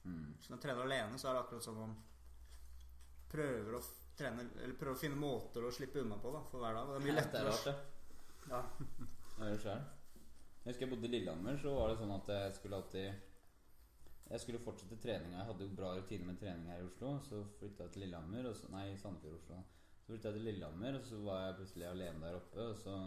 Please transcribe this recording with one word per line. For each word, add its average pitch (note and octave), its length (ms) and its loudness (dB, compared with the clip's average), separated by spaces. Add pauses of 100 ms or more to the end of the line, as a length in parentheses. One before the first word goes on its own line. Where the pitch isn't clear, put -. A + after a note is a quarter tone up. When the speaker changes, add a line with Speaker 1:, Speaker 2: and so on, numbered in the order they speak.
Speaker 1:
Mm. E2 240 -2 (120)
Speaker 2:
Så - 100 -12
når B2 60 -6
man - 60 -8
trener B2+ 240 2
alene, B2+ 320 2
så C3 120 0
er B2+ 40 6
det B2 80 6
akkurat A#2+ 240 -4
som A2 140 -4
man A2 160 -2 (1400)
prøver B2 440 2
å B2 40 0
f-, - 180 -8 (200)
trene, B2 260 0 (160)
eller B2+ 180 -2
prøver C3+ 180 2
å - 40 -4
finne C#3+ 200 2
måter A#2+ 440 2
å B2 100 2
slippe C#3 280 0
unna G#2+ 180 4
på A#2+ 140 2
da, D3+ 160 0
for B2 120 0
hver A2+ 140 4
dag. B2+ 120 0
Og C#3 80 0
det C3+ 40 2
er C#3+ 60 4
mye D3+ 100 8
Speaker 1:
Ja, D3 100 8
det A#2+ 140 2
er G#2+ 80 6
Speaker 2:
lettere - 20 8
å A2 60 8
Speaker 1:
rart, - 100 4
det. C#3 100 4 (760)
Speaker 2:
Ja. B2 100 2 (760)
Speaker 1:
Jeg G#2+ 100 4
gjør G#2 80 6
det G2+ 80 4
selv. A#2+ 260 0 (720)
Jeg B2+ 80 -2
husker B2 160 2
jeg C3 60 2
bodde A#2 160 2
i A#2+ 40 4
Lillehammer, G2 460 4
så C#3 160 4
var A2+ 160 8
det A2+ 80 4
sånn G2+ 160 2
at G2+ 160 0
jeg G2 240 4
skulle G2 240 -2
alltid, G2 440 -2 (1080)
jeg A#2 140 -2
skulle A#2 180 0
fortsette G#2 400 -4
treninga. F2+ 380 0
Jeg A2 80 0
hadde G2 180 -2
jo G2+ 120 -4
bra F#2+ 180 2
rutine F#2+ 320 -2
med F2+ 100 -2
trening F2 320 -4
her F2 140 -4
i - 20 -4
Oslo, C3+ 300 -2 (100)
så G#2 140 -4 (180)
flyttet G2+ 240 -6
jeg E2+ 140 -6
til G2 100 -4
Lillehammer, F2+ 400 -2
og A2 100 0
så, - 140 -10
nei, G2 140 -2 (160)
Sandefjord, D#2+ 400 -6
Oslo. E2 180 -10 (440)
Så A2+ 100 -8
flyttet A2 180 -2
jeg G#2 80 0
til A2 80 0
Lillehammer, G2+ 540 0
og A2 80 -8
så A2+ 160 -4
var F#2+ 180 2
jeg F#2+ 160 0
plutselig F2 300 -6
alene F2 340 -2
der F2 160 -2
oppe, A2+ 300 -4
og G#2 100 -2
så G2 160 -4 (120)